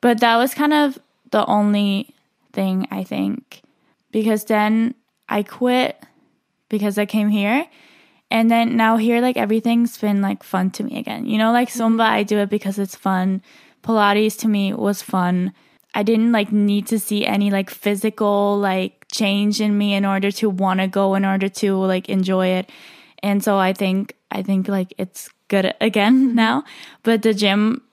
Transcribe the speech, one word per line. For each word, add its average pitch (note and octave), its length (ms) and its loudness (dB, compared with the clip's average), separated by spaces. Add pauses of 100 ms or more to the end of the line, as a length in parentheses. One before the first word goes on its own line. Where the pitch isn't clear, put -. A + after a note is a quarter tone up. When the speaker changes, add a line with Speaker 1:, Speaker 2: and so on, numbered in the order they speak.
Speaker 1:
But A#3+ 200 2
that A#3 160 4
was B3+ 180 0
kind D4 180 0
of D4 260 2 (320)
the G#3 160 2
only G#3 680 0 (380)
thing, F#3+ 380 -2
I F#3+ 140 -8
think, - 580 -8 (480)
because G#3+ 340 0
then A3 500 0 (340)
I G#3 140 -2
quit B3 600 -2 (680)
because G3+ 300 -2
I G#3 80 0
came G#3 220 0
here. G#3+ 380 0 (640)
And A3+ 200 2
then A#3 260 2
now A3+ 200 4
here, A#3 240 2
like, B3 160 0
everything's A#3 640 0
been, G#3 220 0
like, G3 220 -2
fun F#3 300 -2
to - 100 -10
me - 160 -8
again. - 280 -8
You G#3+ 120 -2
know, A3+ 140 2
like, A#3+ 160 2
Speaker 2:
Mm-hmm. A3+ 320 0
Speaker 1:
Zumba, A3+ 40 4
I A3 200 2
do G#3 140 0
it G3+ 120 -2
because G3+ 280 -4
it's G3 180 -6
fun. F#3+ 440 -2 (420)
Pilates G#3+ 580 2
to A3 80 -2
me G3+ 240 0
was G3+ 280 -2
fun. F3+ 520 -2 (420)
I G#3 80 -2
didn't, A3+ 300 2
like, G#3 180 0
need G#3 380 0
to A3+ 100 -2
see G#3 260 -2
any, G3+ 260 0
like, G3 200 -2
physical, G3+ 880 0
like, F#3+ 540 -4
change G#3 480 0
in G#3 180 0
me G3+ 160 0
in G3 100 0
order G3 280 0
to G#3+ 180 -2
wanna F#3+ 380 -2
go, G3 260 0
in G3 100 0
order F#3+ 240 0
to, G3 280 -2
like, F#3+ 320 -2
enjoy F#3 400 0
it. F#3 220 -2 (520)
And G3+ 220 0
so G3+ 140 2
I F#3+ 140 2
think, F#3+ 420 -4 (180)
I G3 100 -8
think, F#3+ 260 -2
like, F#3+ 300 -4
it's - 320 -10 (180)
good F#3+ 320 0
again A3 340 2
<laughs> C4 140 4
Speaker 2:
Mm-hmm. A#3 80 -2
Speaker 1:
now. A#3 280 0 (400)
But A3 180 2
the A3 100 2
gym G#3 480 0 (120)